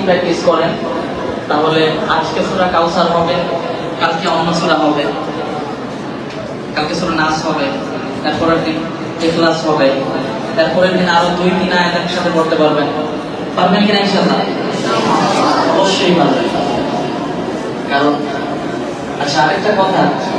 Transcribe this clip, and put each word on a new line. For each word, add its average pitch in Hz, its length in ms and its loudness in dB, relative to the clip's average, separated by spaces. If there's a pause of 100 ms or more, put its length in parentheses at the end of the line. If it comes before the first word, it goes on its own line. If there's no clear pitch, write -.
প্র্যাকটিস 175 420 2
করেন, 165 240 4 (800)
তাহলে 156 420 2 (180)
আজকে 156 300 0
সূরা 185 280 0
কাউসার 170 440 2
হবে, 170 220 2 (680)
কালকে - 280 -2
অন্য 175 260 0
সূরা 170 200 0
হবে, 151 300 2 (1700)
কালকে - 200 -2
সূরা - 200 0
নাস - 300 0
হবে, 294 200 0 (580)
তারপরের 160 420 2
দিন 160 100 -2 (520)
ইখলাস 165 400 2
হবে, 147 240 4 (640)
তারপরের 185 420 2
দিন 180 120 2
আরো 175 340 2
দুই 180 60 4
তিন 185 240 2
আয়াত 175 220 2
একসাথে - 380 0
পড়তে 165 220 2
পারবেন। 151 320 2 (680)
পারবেন 202 300 4
কিনা 208 140 4
ইনশাআল্লাহ? 185 380 2 (1400)
অবশ্যই 185 380 2
পারবেন। 135 260 2 (1500)
কারণ, 143 240 2 (1080)
আচ্ছা, - 200 0
আরেকটা 196 420 2
কথা, 185 240 4 (320)